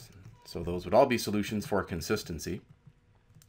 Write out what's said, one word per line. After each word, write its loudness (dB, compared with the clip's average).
So -8
those -2
would 2
all 10
be 2
solutions -2
for 0
consistency. -4